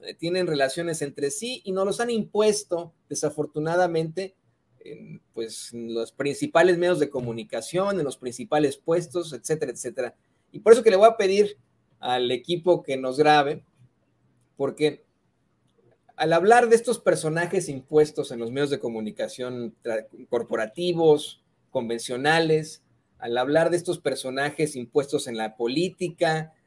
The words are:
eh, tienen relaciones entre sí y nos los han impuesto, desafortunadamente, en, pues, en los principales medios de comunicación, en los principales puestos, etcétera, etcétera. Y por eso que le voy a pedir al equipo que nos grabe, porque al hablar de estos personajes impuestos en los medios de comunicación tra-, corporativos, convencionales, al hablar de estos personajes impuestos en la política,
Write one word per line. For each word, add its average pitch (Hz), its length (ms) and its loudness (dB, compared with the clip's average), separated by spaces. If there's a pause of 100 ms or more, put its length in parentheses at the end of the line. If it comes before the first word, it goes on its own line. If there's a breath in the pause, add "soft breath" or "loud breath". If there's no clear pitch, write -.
eh, - 140 -14
tienen 180 320 -2
relaciones 160 560 0
entre 196 280 -4
sí 247 340 -8
y 196 80 -6
nos 190 140 0
los 202 140 -2
han 240 100 -2
impuesto, 208 840 0 (160)
desafortunadamente, 160 1300 -2 (460)
en, - 400 -16 (120)
pues, 113 400 -8
en 117 220 -8
los 113 180 -4
principales 165 680 0
medios 175 220 0
de 143 100 -2
comunicación, 123 880 -6
en 156 60 -2
los 127 120 -6
principales 139 600 -2
puestos, 165 560 -4
etcétera, 143 400 -4
etcétera. 120 420 -8 (380)
Y - 80 -14
por 226 120 6
eso 233 100 2
que 220 80 4
le 185 60 4
voy 214 120 8
a 220 80 4
pedir 202 400 2 (420)
al 123 320 -2
equipo 165 520 0
que 135 140 -4
nos 131 220 -4
grabe, 151 460 4 (920)
porque 147 480 -2 (1120)
al 160 160 2
hablar 226 360 8
de 226 80 8
estos 226 240 -2
personajes 165 680 0
impuestos 151 640 0
en 120 80 -8
los 117 120 -6
medios 139 200 -2
de 139 80 0
comunicación 117 1040 -6
tra-, 110 240 -4 (220)
corporativos, 151 1120 0 (280)
convencionales, 143 1120 0 (360)
al 117 180 -4
hablar 151 340 4
de 175 60 2
estos 175 220 -4
personajes 139 760 -4
impuestos 135 500 -2
en 117 100 -8
la 110 200 -6
política, 160 1000 -2 (120)